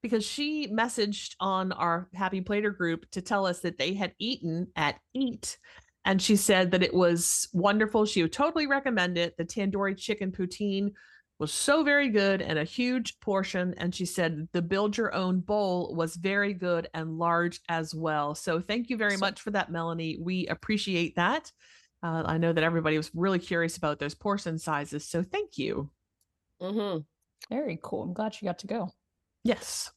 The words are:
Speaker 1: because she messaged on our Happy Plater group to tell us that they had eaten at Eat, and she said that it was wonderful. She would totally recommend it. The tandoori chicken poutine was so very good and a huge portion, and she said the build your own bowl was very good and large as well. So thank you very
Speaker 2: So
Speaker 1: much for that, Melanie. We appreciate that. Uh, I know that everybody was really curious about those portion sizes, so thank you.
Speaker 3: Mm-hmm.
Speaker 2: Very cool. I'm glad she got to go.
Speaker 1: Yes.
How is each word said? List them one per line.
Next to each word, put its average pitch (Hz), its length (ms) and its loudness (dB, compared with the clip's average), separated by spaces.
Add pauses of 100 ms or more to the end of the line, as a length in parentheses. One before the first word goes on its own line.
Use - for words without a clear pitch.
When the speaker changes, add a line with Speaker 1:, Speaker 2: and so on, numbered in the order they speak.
Speaker 1:
because 220 220 2
she 294 420 -2
messaged 214 720 0
on 190 320 2
our 170 420 0
Happy 190 280 0
Plater 208 300 0
group 165 400 -2
to 185 100 -6
tell 196 240 2
us 175 160 0
that 175 160 -4
they 160 160 0
had 196 260 -2
eaten 180 560 -4
at 151 200 0 (180)
Eat, 240 440 -4 (460)
and 190 180 4
she 214 140 6
said 185 360 4
that 185 120 4
it - 100 0
was 175 600 4
wonderful. 214 520 4
She 208 180 2
would 160 100 0
totally 311 340 0
recommend 233 500 2
it. 170 200 -2
The 170 80 -2
tandoori 196 520 -2
chicken 202 360 -2
poutine 196 580 -2 (480)
was 156 120 -2
so 302 320 4
very 285 260 4
good 196 300 4
and 156 200 0
a 151 40 0
huge 247 560 -2
portion, 190 580 0
and 175 180 -4
she 185 100 -4
said 165 460 -2
the 175 100 0
build 196 340 0
your 226 160 0
own 185 280 2
bowl 185 560 0
was 165 200 0
very 196 380 0
good 175 400 0
and 160 240 -4
large 170 500 2
as 165 280 -2
well. 151 400 0
So 170 240 -2
thank 233 320 -4
you 233 60 -2
very 208 180 2
Speaker 2:
So 196 60 -2
Speaker 1:
much 196 200 -2
for - 80 -6
that, 202 220 -2
Melanie. 165 500 -4
We 180 240 -2
appreciate 190 680 -2
that. 214 360 0 (520)
Uh, 165 240 -2
I 160 100 0
know 170 160 4
that 160 100 4
everybody 160 320 2
was 156 200 -2
really 180 240 2
curious 170 360 -2
about 147 220 -2
those 147 160 -6
portion 196 460 -4
sizes, 147 480 -4
so 175 160 -2
thank 381 340 -4
you. 135 320 -4 (720)
Speaker 3:
Mm-hmm. 196 380 -2 (500)
Speaker 2:
Very 226 320 -4
cool. 196 220 -6
I'm 180 100 -6
glad 214 220 -4
she 202 100 -12
got 180 140 -4
to 196 80 -14
go. 226 240 -4 (520)
Speaker 1:
Yes. - 540 -2